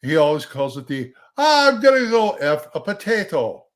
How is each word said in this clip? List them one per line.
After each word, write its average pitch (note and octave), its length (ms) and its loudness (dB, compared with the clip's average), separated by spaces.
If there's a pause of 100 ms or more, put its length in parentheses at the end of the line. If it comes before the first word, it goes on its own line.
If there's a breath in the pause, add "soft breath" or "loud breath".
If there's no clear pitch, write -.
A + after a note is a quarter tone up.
He C#3 160 -4
always D3+ 280 2
calls C#3 320 -6
it C3 100 -14
the, C3 260 -8 (240 soft breath)
I'm C#4+ 440 2
gonna C4 280 4
go A3 220 2
F D3 420 -2
a E3 60 -6
potato. G3 840 -4 (100)